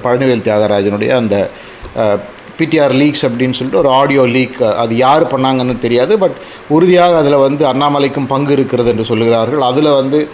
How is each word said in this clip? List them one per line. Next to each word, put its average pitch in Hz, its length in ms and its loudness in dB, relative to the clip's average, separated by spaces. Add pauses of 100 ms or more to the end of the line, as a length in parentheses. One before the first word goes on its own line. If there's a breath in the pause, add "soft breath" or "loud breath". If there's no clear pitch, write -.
பழனிவேல் 123 380 0
தியாகராஜனுடைய 104 680 0
அந்த, 104 420 0 (460 loud breath)
அஹ், 104 220 0 (380)
பி 160 100 -2
டி 156 120 0
ஆர் 139 140 2
லீக்ஸ் 143 340 0
அப்படின்னு 123 260 -2
சொல்லிட்டு 131 260 -4
ஒரு 143 100 2
ஆடியோ 135 380 2
லீக், 123 360 -2
அது 113 340 0
யார் 143 300 2
பண்ணாங்கன்னு 131 520 -2
தெரியாது, 123 400 0
but 185 120 0 (380 loud breath)
உறுதியாக 175 480 4
அதுல 143 200 2
வந்து 139 300 2
அண்ணாமலைக்கும் 139 600 -2
பங்கு 139 260 -2
இருக்கிறது 123 380 0
என்று 110 140 -2
சொல்லுகிறார்கள். 117 540 0
அதுல 135 360 2
வந்து, 139 400 0